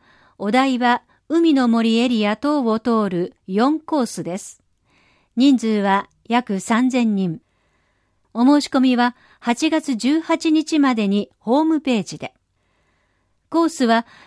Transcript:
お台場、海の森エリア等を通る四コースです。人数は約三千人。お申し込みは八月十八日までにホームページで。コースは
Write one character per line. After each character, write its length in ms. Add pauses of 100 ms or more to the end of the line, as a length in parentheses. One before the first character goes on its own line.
(380)
お 140
台 280
場、 220 (260)
海 260
の 140
森 320
エ 100
リ 180
ア 100
等 280
を 140
通 300
る 260 (120)
四 320
コ 220
ー 40
ス 180
で 140
す。 240 (760)
人 220
数 100
は 420 (180)
約 320
三 320
千 240
人。 260 (920)
お 100
申 180
し 60
込 140
み 160
は 180 (240)
八 300
月 260
十 260
八 300
日 280
ま 160
で 120
に 220 (100)
ホ 220
ー 20
ム 180
ペ 180
ー 40
ジ 140
で。 160 (1160)
コ 160
ー 40
ス 160
は 200 (220)